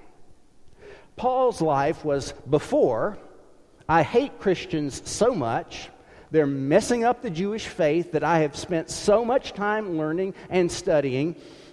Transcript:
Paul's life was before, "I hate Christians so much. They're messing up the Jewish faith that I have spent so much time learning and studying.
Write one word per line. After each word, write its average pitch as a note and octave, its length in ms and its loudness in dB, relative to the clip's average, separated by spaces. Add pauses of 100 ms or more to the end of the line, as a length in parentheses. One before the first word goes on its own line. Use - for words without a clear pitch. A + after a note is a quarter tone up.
(1160)
Paul's B3+ 460 0
life D3+ 420 2
was C#3+ 300 -2 (160)
before, D3+ 680 2 (680)
"I D#3+ 140 6
hate A#3+ 380 0
Christians D#3 680 -4
so A#3 260 2
much. C#3+ 560 -4 (400)
They're D3+ 160 4
messing D3+ 580 2
up A#3+ 180 2
the B3 80 -6
Jewish G3+ 380 -4
faith E3 440 0
that D3 120 0
I D#3+ 160 2
have D3+ 160 0
spent - 340 -6
so G#3+ 340 2
much A#3+ 300 -2
time G#3 440 -4
learning E3 360 -2 (160)
and F3 220 0
studying. D3 640 0 (380)